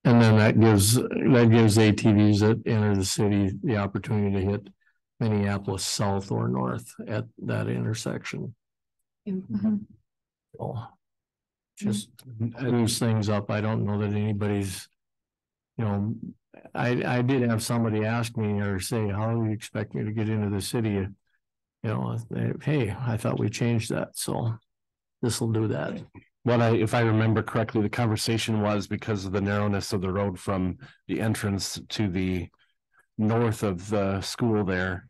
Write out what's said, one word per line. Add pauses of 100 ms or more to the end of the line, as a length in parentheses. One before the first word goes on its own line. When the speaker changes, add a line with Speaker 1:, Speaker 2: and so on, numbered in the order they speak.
Speaker 1:
And
then
that
gives,
that
gives
A
T
Vs
that
enter
the
city (120)
the
opportunity
to
hit (540)
Minneapolis
south
or
north (140)
at (220)
that
intersection. (720)
Speaker 2:
Mm-hmm. (800)
Speaker 1:
So (1000)
just (500)
loose
things
up.
I
don't
know
that
anybody's, (880)
you
know, (600)
I,
I
did
have
somebody
ask
me
or
say,
"How
do
you
expect
me
to
get
into
the
city?"
You (720)
know, (120)
they, (100)
"Hey,
I
thought
we
changed
that."
So (680)
this
will
do
that. (420)
Speaker 3:
What
I,
if
I
remember
correctly,
the
conversation
was
because
of
the
narrowness
of
the
road
from (300)
the
entrance
to
the (680)
north
of
the
school
there